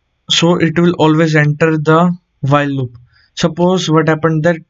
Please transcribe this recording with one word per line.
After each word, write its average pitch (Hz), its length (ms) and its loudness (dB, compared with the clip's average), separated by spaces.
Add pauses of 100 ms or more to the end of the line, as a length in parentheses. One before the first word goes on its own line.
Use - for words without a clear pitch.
(300)
so 170 260 2
it 165 220 -2
will 175 160 2
always 156 400 0
enter 151 420 0
the 160 400 2 (240)
while 143 280 0
loop. 135 300 -6 (360)
Suppose 175 560 -2
what 156 180 2
happened 160 360 -2
that 170 140 0 (120)